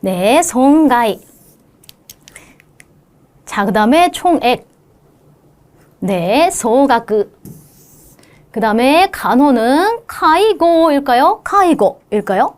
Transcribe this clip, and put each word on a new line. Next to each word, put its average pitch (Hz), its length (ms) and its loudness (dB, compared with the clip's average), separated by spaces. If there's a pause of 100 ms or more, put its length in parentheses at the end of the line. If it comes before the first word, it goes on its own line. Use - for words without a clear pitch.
네, 196 420 0
손가이. 262 760 0 (2250)
자, - 200 -6
그다음에 226 460 2
총액. 262 560 -2 (1300)
네, 196 500 -2
소가크. 233 800 -2 (1200)
그다음에 240 600 2
간호는 269 960 0
카이고-일까요? 330 1400 0
카이고일까요? 247 1120 -2